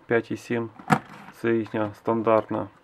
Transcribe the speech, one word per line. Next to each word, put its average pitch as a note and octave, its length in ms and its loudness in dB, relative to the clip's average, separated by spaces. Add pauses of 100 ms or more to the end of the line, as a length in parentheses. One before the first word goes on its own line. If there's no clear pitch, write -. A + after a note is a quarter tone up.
п'ять A#2 260 0
і A2+ 60 -6
сім. A#2 320 -4 (640)
Це A#2 200 0
їхня G#2+ 400 -2
стандартна A2 720 0 (160)